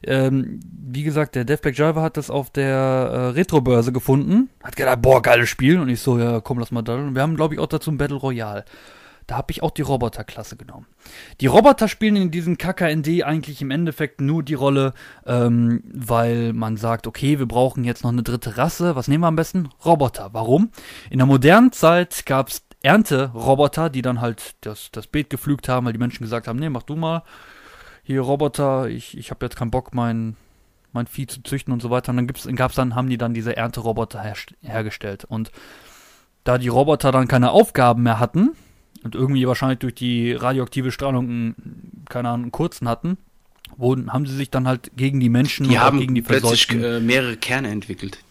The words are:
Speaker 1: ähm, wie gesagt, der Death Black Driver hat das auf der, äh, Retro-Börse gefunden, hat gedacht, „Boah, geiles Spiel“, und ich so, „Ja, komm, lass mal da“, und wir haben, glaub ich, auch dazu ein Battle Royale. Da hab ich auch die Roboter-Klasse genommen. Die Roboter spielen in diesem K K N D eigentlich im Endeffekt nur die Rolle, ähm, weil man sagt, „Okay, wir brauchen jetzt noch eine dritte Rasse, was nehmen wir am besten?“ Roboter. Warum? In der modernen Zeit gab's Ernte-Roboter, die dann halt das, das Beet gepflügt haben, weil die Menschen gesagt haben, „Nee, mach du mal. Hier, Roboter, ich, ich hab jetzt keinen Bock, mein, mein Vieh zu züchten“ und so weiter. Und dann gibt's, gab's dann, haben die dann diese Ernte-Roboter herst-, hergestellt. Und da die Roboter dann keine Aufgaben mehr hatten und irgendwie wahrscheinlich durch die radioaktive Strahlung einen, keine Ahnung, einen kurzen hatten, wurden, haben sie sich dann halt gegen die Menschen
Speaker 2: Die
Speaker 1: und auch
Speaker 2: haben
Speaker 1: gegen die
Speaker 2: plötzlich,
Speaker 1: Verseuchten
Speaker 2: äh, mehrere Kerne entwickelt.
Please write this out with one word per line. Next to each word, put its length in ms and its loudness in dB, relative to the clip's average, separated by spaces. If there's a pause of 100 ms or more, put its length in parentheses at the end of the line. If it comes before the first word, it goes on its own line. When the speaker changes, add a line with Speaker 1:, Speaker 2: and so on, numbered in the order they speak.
Speaker 1:
ähm, 600 0
wie 400 -10
gesagt, 320 -2
der 100 -2
Death 160 0
Black 140 -2
Driver 260 2
hat 160 -2
das 120 -8
auf 200 -4
der, 260 0
äh, 420 0 (140)
Retro-Börse 600 2
gefunden, 580 2 (140)
hat 120 -16
gedacht, 260 0
„Boah, 200 6
geiles 280 4
Spiel“, 300 4
und 100 -2
ich 100 -2
so, 180 2
„Ja, 220 0
komm, 200 -6
lass 120 -6
mal 100 -4
da“, 140 -4
und 180 -6
wir 80 0
haben, 140 0
glaub 180 0
ich, 60 -8
auch 80 -2
dazu 240 -4
ein 60 -2
Battle 200 -2
Royale. 480 -6 (600)
Da 100 -8
hab 160 -8
ich 100 -6
auch 100 -2
die 100 -6
Roboter-Klasse 760 -6
genommen. 300 -20 (560)
Die 60 2
Roboter 420 6
spielen 260 0
in 160 0
diesem 260 -2
K 140 -4
K 160 0
N 160 0
D 220 0
eigentlich 360 -6
im 100 -6
Endeffekt 500 -4
nur 200 0
die 120 -4
Rolle, 400 0 (320)
ähm, 680 2
weil 600 0
man 240 -4
sagt, 280 -4
„Okay, 320 -2
wir 100 -2
brauchen 360 0
jetzt 220 -4
noch 80 0
eine 100 0
dritte 340 -6
Rasse, 380 0
was 140 -6
nehmen 140 2
wir 40 4
am 80 2
besten?“ 320 -2 (160)
Roboter. 480 0
Warum? 380 2 (400)
In 80 -2
der 100 6
modernen 460 8
Zeit 520 2
gab's 380 -4 (180)
Ernte-Roboter, 1080 2
die 120 -4
dann 200 -2
halt 400 -6
das, 320 -14
das 140 -12
Beet 220 -4
gepflügt 380 -6
haben, 180 0
weil 80 -2
die 60 -6
Menschen 240 -4
gesagt 240 -6
haben, 120 -6
„Nee, 100 -4
mach 140 -8
du 120 -10
mal. 280 -4 (800)
Hier, 180 -2
Roboter, 680 0
ich, 300 -12
ich 140 -14
hab 120 -10
jetzt 140 -10
keinen 140 -4
Bock, 220 -4
mein, 440 -4 (560)
mein 140 -4
Vieh 200 -10
zu 160 -16
züchten“ 300 -6
und 80 -4
so 80 -8
weiter. 220 -2
Und 40 -2
dann 120 0
gibt's, 280 -10
gab's 200 -2
dann, 200 -2
haben 140 -2
die 80 -2
dann 160 -4
diese 240 -4
Ernte-Roboter 640 -4
herst-, 400 -12
hergestellt. 640 -8
Und 260 -6 (920)
da 120 2
die 120 -2
Roboter 420 4
dann 160 4
keine 240 4
Aufgaben 520 4
mehr 140 2
hatten 340 2 (520)
und 100 -10
irgendwie 320 0
wahrscheinlich 340 0
durch 140 -4
die 380 -2
radioaktive 600 -2
Strahlung 340 -2
einen, 800 -8
keine 220 -6
Ahnung, 140 -4
einen 100 -8
kurzen 340 -4
hatten, 300 -4 (580)
wurden, 380 -2
haben 120 -2
sie 120 -8
sich 140 -6
dann 180 -2
halt 260 -4
gegen 240 0
die 80 4
Menschen 400 2
Speaker 2:
Die 80 6
Speaker 1:
und 60 2
auch 60 6
Speaker 2:
haben 120 4
Speaker 1:
gegen 160 0
die 60 2
Speaker 2:
plötzlich, 460 2
Speaker 1:
Verseuchten 180 0
Speaker 2:
äh, 160 -2
mehrere 340 2
Kerne 320 -4
entwickelt. 520 -8 (120)